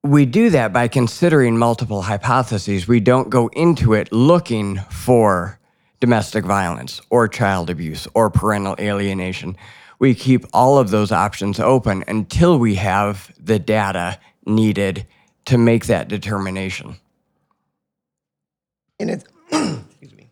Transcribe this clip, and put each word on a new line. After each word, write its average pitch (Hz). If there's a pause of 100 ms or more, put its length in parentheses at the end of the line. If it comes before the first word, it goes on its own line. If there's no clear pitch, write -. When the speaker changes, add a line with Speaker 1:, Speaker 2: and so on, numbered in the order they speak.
Speaker 1:
we 143
do 214
that 120
by 120
considering 127
multiple 113
hypotheses. 101
We 120
don't 123
go 120
into 156
it 107
looking 113 (120)
for 101 (420)
domestic 110
violence 85 (100)
or 113
child 95
abuse 78
or 113
parental 101
alienation. 98 (420)
We 131
keep -
all 131
of 110
those 104
options 101
open 113
until 139
we 110
have 98
the 107
data 95 (260)
needed 101 (380)
to 127
make 117
that 95
determination. 95 (2000)
Speaker 2:
And 214
it's, - (140)
<clears throat> 330
excuse 170
me. -